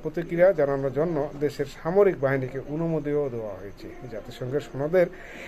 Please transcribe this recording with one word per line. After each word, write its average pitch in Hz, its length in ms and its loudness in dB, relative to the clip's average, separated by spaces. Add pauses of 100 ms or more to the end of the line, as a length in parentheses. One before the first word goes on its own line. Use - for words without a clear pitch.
প্রতিক্রিয়া 170 500 4
জানানোর 139 400 2
জন্য 151 360 0 (120)
দেশের 147 240 0 (180)
সামরিক 180 380 4
বাহিনীকে 135 480 0
অনুমতিও 147 640 0
দেওয়া 110 220 -6
হয়েছে। 95 340 -14 (240)
জাতিসংঘের 127 480 -6
সনদের 160 460 2 (420)